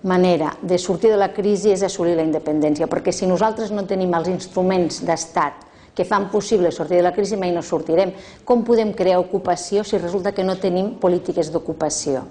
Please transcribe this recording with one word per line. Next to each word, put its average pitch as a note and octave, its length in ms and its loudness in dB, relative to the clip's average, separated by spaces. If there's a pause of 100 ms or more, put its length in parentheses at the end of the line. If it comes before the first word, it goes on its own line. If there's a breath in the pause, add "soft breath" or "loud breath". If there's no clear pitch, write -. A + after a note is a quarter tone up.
manera F3+ 460 2 (100)
de F3 160 0
sortir F#3 320 2
de G#3+ 80 4
la G3 160 2
crisi G3+ 400 0
és F#3 80 0
assolir F3 320 0
la D#3+ 80 2
independència, D3+ 640 0
perquè - 240 -2
si F3+ 160 -2
nosaltres G#3+ 480 0
no G3 160 -4
tenim F#3+ 240 0
els E3 160 0
instruments F#3 720 0
d'estat E3 640 -2 (340 loud breath)
que - 80 0
fan G3+ 240 0
possible G3 400 2
sortir E3 300 0
de F3 80 4
la F3 80 0
crisi, G3+ 260 -2
mai F3+ 140 -2
no E3 100 -4
sortirem. E3+ 460 0 (340 loud breath)
Com A#3+ 220 4
podem A3 260 4
crear F#3 240 2
ocupació F#3 640 0
si G#3 160 -2
resulta F3+ 380 -2
que F#3+ 100 -2
no F#3 160 -2
tenim F#3+ 300 0 (100)
polítiques F3 480 0
d'ocupació D3+ 800 -4